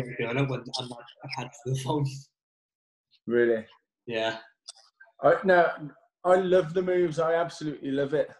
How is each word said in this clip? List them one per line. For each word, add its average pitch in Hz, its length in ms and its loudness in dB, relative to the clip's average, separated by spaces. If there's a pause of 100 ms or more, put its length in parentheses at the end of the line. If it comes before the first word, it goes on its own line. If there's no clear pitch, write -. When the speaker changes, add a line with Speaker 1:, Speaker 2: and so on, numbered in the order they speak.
Speaker 1:
like - 160 -10
doing 120 200 -2
it 139 100 2
when 127 120 -4 (180)
I'm 123 100 -10
not 120 140 -14 (220)
attached 135 320 -12 (100)
to 131 60 -2
the 131 80 -4
phone. 147 240 -2 (1200)
Speaker 2:
Really? 117 380 2 (420)
Speaker 1:
Yeah. 110 300 -2 (840)
Speaker 2:
I, 160 120 6 (100)
no, 175 240 6 (560)
I 180 120 6
love 180 380 2
the 185 80 0
moves. 180 360 0
I 165 160 0
absolutely 156 560 -4
love 139 240 -2
it. 139 140 0 (120)